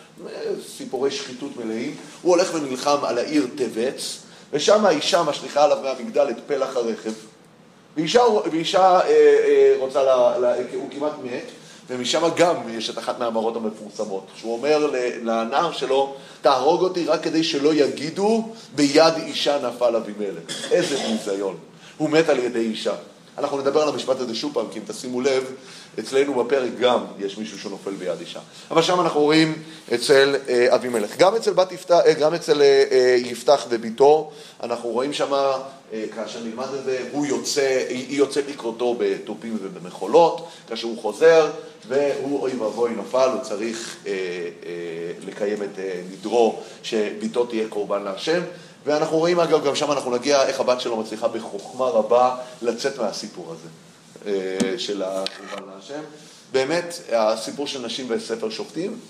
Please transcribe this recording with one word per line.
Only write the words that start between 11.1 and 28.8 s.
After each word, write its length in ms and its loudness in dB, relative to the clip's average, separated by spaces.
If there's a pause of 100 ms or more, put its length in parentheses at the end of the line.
מת, 220 -8 (440)
ומשם 320 -2 (140)
גם 200 4 (140)
יש 200 -6
את 80 -10
אחת 220 -4
מהמראות 360 0
המפורסמות, 800 -8
שהוא 180 -6
אומר 340 2
ל-, 420 -4
לנער 420 0
שלו, 440 0 (260)
"תהרוג 400 4
אותי 240 -2
רק 180 0
כדי 200 0
שלא 300 2
יגידו, 760 0 (260)
'ביד 420 6
אישה 400 -2 (100)
נפל 280 2
אבימלך.'" 760 -6
איזה 260 2
ביזיון. 600 -4 (400)
הוא 120 -2
מת 200 4
על 100 2
ידי 200 -2
אישה. 340 -2 (440)
אנחנו 200 -2
נדבר 240 2
על 80 2
המשפט 300 -2
הזה 160 -6
שוב 180 -6
פעם, 180 -2
כי 80 -10
אם 80 -10
תשימו 340 -6
לב, 300 0 (480)
אצלנו 440 2
בפרק 260 0 (100)
גם 200 4 (200)
יש 180 -6
מישהו 220 -10
שנופל 320 -10
ביד 280 -6
אישה. 200 -14 (320)
אבל 100 4